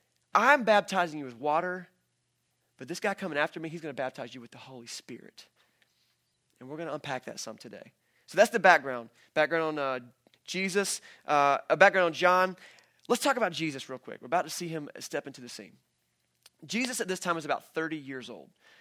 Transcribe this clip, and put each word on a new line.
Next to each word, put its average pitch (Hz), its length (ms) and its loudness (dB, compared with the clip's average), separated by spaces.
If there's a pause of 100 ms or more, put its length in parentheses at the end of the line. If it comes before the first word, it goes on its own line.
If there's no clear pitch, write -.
(340)
"I'm 254 300 6
baptizing 190 560 2
you 143 60 -8
with 120 100 -14
water, 170 540 -2 (880)
but 127 100 -12
this 170 140 -10
guy 202 120 0
coming 170 240 -6
after 160 220 -2
me, 160 80 -8
he's 156 140 -12
gonna 151 120 -10
baptize 127 400 -8
you 127 60 -16
with 117 120 -20
the 127 60 -20
Holy 120 300 -18
Spirit." - 600 -16 (1120)
And 127 80 -18
we're 147 100 -12
gonna 160 160 -8
unpack 143 320 -8
that 117 140 -12
some 110 180 -12
today. - 360 -20 (340)
So 151 100 -4
that's 220 120 8
the 226 100 -2
background. 135 500 4 (240)
Background 156 460 0
on, - 0 -
uh, 135 200 -2 (460)
Jesus, 190 540 -2 (260)
uh, 143 340 4 (100)
a 156 80 2
background 185 300 6
on 160 60 -2
John. 180 440 4 (500)
Let's 240 160 0
talk 269 140 2
about 190 160 -2
Jesus 143 340 -6
real 131 120 -12
quick. - 220 -16
We're 127 40 -14
about 160 180 0
to 151 60 -14
see 175 180 -8
him 160 220 -8 (100)
step - 260 -8
into 135 140 -14
the 123 80 -16
scene. - 300 -18 (880)
Jesus 247 340 -4
at 202 80 -4
this 185 140 -4
time 175 160 -2
is 156 80 -8
about - 280 -6
thirty 160 220 -4
years 135 340 -12
old. 85 200 -18 (320)